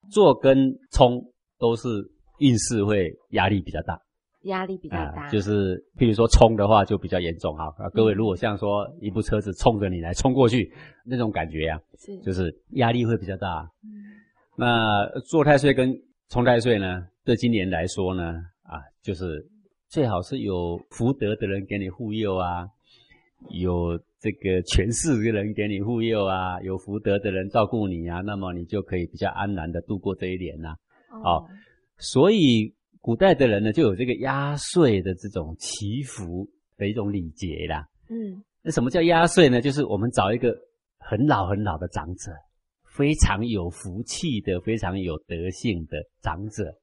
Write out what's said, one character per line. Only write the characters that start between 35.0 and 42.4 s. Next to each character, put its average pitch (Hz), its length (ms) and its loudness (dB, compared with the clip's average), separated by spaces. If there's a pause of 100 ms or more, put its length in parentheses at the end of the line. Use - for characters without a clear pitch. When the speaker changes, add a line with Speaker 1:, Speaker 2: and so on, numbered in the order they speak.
Speaker 1:
的 92 140 -2
这 104 140 -12
种 80 280 -6
祈 107 460 -6
福 95 440 -10 (300)
的 101 100 -2
一 107 60 -2
种 104 180 -2
礼 92 200 -4
节 80 360 -8
啦。 78 200 -6 (200)
Speaker 2:
嗯。 208 340 -10 (200)
Speaker 1:
那 - 80 -6
什 226 140 0
么 233 80 -2
叫 170 100 2
压 170 240 4
岁 165 240 8
呢？ 123 100 4
就 135 120 0
是 139 120 -2
我 101 140 -2
们 113 140 -2
找 98 200 2
一 123 60 0
个 120 180 0 (440)
很 113 260 -2
老 104 220 2
很 101 160 -2
老 80 140 -4
的 87 120 -8
长 80 260 -8
者， - 160 -14 (540)